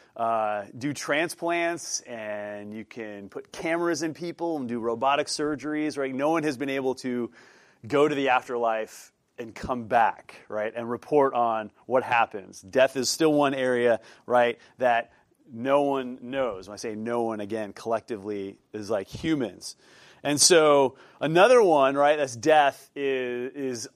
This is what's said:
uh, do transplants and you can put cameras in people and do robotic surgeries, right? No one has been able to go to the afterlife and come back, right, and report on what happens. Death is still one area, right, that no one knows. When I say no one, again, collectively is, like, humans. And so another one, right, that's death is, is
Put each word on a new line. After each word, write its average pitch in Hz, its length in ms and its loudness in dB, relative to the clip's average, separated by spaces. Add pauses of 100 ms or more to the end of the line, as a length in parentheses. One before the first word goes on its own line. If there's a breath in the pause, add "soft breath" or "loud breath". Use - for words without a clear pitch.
(160 soft breath)
uh, 110 500 -2 (120)
do 139 160 -6
transplants 170 1080 -4
and 104 720 -10
you 110 100 -12
can 104 420 -14
put - 240 -16
cameras 170 520 -4
in 160 100 -6
people 165 440 -6
and 127 120 -6
do 120 100 -4
robotic 135 460 0
surgeries, 151 720 -4
right? 135 160 -4
No 139 160 0
one 165 140 0
has 147 140 -2
been 139 120 -6
able 135 260 -2
to 123 360 -6 (560 soft breath)
go 143 200 4
to 151 60 -2
the 139 160 0
afterlife 117 800 -2 (260)
and 113 180 -14
come 123 300 -6
back, 107 500 0 (140)
right, 107 260 -4
and 117 120 -8
report 131 460 2
on 113 380 0 (160 soft breath)
what 123 160 2
happens. 110 580 -2
Death 127 340 2
is 127 140 0
still 156 240 2
one 143 220 2
area, 123 440 2 (280 loud breath)
right, 120 320 2 (180 soft breath)
that 120 360 0 (380 soft breath)
no 131 320 2
one 131 380 -2
knows. 120 460 -6
When 104 80 -14
I - 20 -14
say 113 160 -8
no 117 300 -2
one, 110 160 -4
again, 104 340 -6
collectively 104 840 -6 (140)
is, 107 200 -10
like, 98 160 -2
humans. 127 720 -6 (440 soft breath)
And 143 180 -2
so 147 560 6 (240 soft breath)
another 196 440 6
one, 139 320 4
right, 143 220 4
that's 135 180 -2
death 143 580 4
is, 127 600 -4
is 131 420 -6